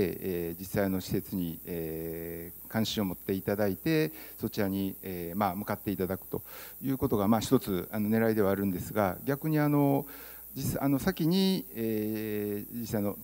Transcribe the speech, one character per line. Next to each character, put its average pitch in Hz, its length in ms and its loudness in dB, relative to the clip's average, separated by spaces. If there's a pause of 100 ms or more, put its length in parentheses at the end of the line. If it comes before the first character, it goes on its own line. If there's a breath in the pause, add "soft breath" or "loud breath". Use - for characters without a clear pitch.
(200)
え 87 360 -2
ー、 90 40 -14
実 98 200 -2
際 98 100 2
の 92 100 0
施 - 100 -8
設 - 240 -2
に、 85 300 -2
え 82 920 -6
ー、 - 160 -18
関 110 160 0
心 - 160 0
を 98 40 2
持 92 80 -4
っ - 20 -6
て - 160 -4
い 95 100 0
た 104 140 0
だ 104 100 2
い 98 80 2
て、 156 380 2 (260 loud breath)
そ 113 100 -4
ち - 120 -4
ら 101 80 2
に、 98 340 0
え 87 320 -6
ー、 - 20 -8
ま 101 160 2
あ、 - 40 -6
向 104 80 -4
か 107 100 -2
っ - 40 -4
て - 120 -2
い 95 60 0
た 92 100 2
だ 90 100 -2
く - 120 -16
と - 140 -4 (400 loud breath)
い 131 80 0
う 131 80 0
こ 139 100 0
と 120 80 2
が、 101 100 2
ま 113 120 6
あ、 - 20 2
一 127 180 6
つ、 92 320 0
あ 107 80 -2
の、 104 120 2
狙 113 200 4
い 110 60 2
で 110 60 4
は 98 100 6
あ - 20 4
る 98 100 2
ん 101 60 4
で 87 80 0
す - 140 -6
が、 95 320 2
逆 139 240 0
に、 156 100 4
あ 147 100 4
の、 143 380 4 (480 loud breath)
実-、 - 260 -2
あ 139 80 2
の、 139 120 4
先 180 260 2
に、 190 480 4
え 107 960 -2
ー、 120 80 -6
実 113 60 -6
際 107 160 0
の、 101 220 -2